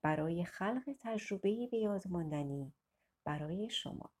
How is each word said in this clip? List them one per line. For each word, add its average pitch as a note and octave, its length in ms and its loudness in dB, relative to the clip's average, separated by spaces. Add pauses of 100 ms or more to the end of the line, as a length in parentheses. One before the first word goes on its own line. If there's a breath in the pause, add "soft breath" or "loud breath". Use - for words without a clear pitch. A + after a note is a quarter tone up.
برای D#3 440 2
خلق B3+ 540 -2
تجربه‌ای A3 680 0
به A#3+ 100 0
یاد G3+ 300 2
ماندنی D3 640 0 (500)
برای D#3 460 -2
شما. - 400 -4 (100)